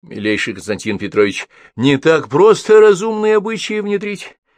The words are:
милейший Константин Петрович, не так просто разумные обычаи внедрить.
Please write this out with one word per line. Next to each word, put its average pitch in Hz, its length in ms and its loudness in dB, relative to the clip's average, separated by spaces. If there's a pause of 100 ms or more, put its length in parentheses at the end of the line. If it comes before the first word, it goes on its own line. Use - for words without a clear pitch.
милейший 104 540 -4
Константин 101 420 -8
Петрович, 101 520 -2 (260)
не 135 240 2
так 156 300 0
просто 202 500 4
разумные 214 600 2
обычаи 214 420 -6
внедрить. 202 580 -8 (200)